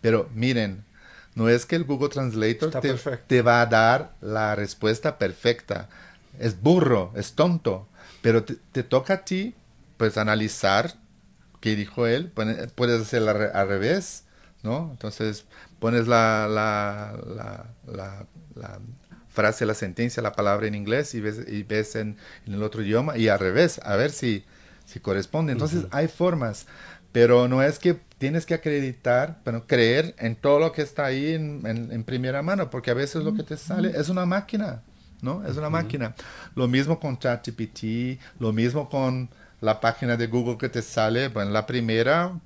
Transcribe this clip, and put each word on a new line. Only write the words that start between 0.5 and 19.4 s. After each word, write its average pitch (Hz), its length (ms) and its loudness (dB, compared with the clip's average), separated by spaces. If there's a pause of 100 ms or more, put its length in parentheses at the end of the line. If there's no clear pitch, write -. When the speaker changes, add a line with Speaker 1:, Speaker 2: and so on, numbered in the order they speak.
Speaker 1:
no 113 140 2
es 120 180 4
que - 80 -2
el 165 100 0
Google 143 240 0
Translator 120 600 -2
Speaker 2:
Está 135 120 -4
Speaker 1:
te, 139 100 0
Speaker 2:
perfecto. 127 360 -4
Speaker 1:
te 123 160 4
va 120 200 6
a 120 40 4
dar 113 540 4
la 107 340 -2
respuesta 110 640 -2
perfecta. 101 720 -2 (500)
Es 107 240 -2
burro, 127 540 4
es 101 160 -6
tonto, 143 560 0 (340)
pero 113 220 4
te, - 120 -8 (160)
te 131 100 -4
toca 135 320 0
a 190 100 -6
ti, 196 300 -4 (420)
pues, 110 200 0
analizar 107 800 0 (640)
qué 110 160 0
dijo 104 300 -2
él. 147 240 0
Pone-, 110 380 -4
puedes 120 340 0
hacer 110 260 0
al 107 100 2
re-, 104 140 0
al 98 160 2
revés, 113 560 -2 (380)
¿no? 143 280 -4
Entonces, 107 540 -6 (340)
pones 117 280 2
la, 113 420 4
la, 104 760 -2
la, 107 400 -12 (200)
la, 98 400 -14 (280)
la 98 260 -14 (480)
frase, 110 380 0